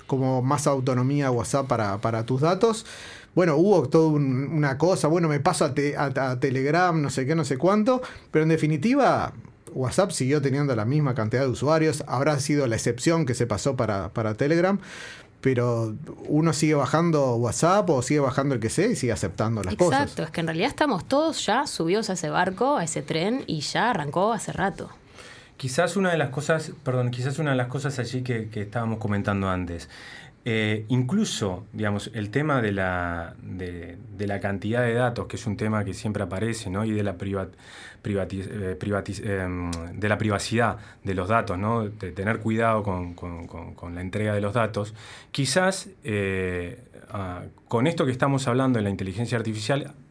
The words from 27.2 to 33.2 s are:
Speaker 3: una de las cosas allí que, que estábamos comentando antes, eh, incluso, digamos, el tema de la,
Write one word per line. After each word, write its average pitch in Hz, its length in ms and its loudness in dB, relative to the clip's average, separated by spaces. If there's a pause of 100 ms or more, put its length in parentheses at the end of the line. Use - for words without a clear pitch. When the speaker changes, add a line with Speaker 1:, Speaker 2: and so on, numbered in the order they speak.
Speaker 3:
una 151 140 0
de 131 60 2
las 120 100 0
cosas 135 320 -4
allí 127 240 -4
que, 113 260 -2
que 107 120 -6
estábamos 113 360 -4
comentando 101 520 0
antes, 87 400 -4 (580)
eh, 110 420 0
incluso, 127 840 0
digamos, 104 400 -2
el 104 160 -4
tema 139 320 0
de 107 100 2
la, 87 720 -2